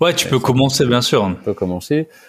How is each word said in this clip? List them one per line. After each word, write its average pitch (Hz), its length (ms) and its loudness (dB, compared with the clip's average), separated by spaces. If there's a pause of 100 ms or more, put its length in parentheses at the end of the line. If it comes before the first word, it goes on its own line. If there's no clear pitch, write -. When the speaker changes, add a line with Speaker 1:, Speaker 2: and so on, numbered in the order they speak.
Speaker 1:
Ouais, 170 120 2
tu - 140 -4
Speaker 2:
Ouais, - 60 -6
Speaker 1:
peux 131 60 2
Speaker 2:
ça - 60 -2
Speaker 1:
commencer, 131 420 2
bien 120 140 2
sûr. 120 240 0 (140)
Speaker 2:
Tu - 60 -20
peux 104 100 -2
commencer. 98 540 -4 (200)